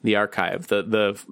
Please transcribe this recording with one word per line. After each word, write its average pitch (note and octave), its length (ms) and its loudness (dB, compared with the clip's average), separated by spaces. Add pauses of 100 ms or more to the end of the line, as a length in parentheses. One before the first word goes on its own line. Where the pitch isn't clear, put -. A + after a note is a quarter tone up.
the G#2+ 140 2
archive. F2+ 500 -2
The, G2+ 160 2
the, G#2 500 0